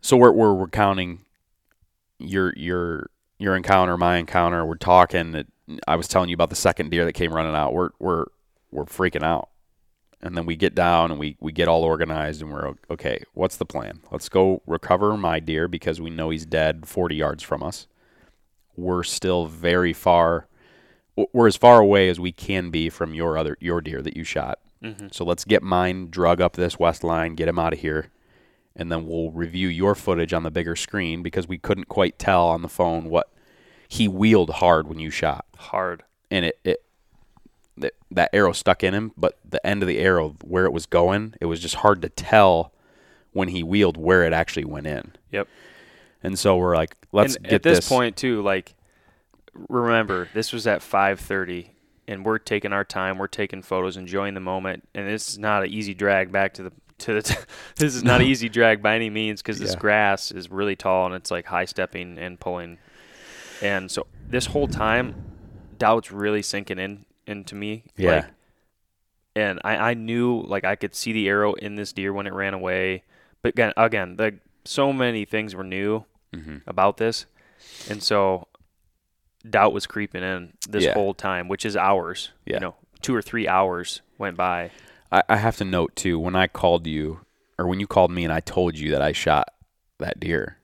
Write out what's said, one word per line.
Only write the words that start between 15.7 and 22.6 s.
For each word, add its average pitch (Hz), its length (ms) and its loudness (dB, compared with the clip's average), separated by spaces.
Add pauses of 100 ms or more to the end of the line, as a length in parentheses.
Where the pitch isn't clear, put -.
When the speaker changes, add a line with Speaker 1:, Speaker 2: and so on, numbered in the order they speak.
Speaker 1:
we 82 100 -8
know 80 200 -4
he's 80 160 -6
dead 78 420 0
forty 87 280 -2
yards 76 280 -2
from 73 180 -4
us. - 260 -10 (880)
We're 90 260 0
still 90 440 -2
very 87 440 2
far, 85 560 2 (680)
w-, 107 160 2
we're 117 140 6
as 101 100 4
far 120 240 12
away 101 260 6
as 87 140 0
we 90 100 -4
can 90 380 -4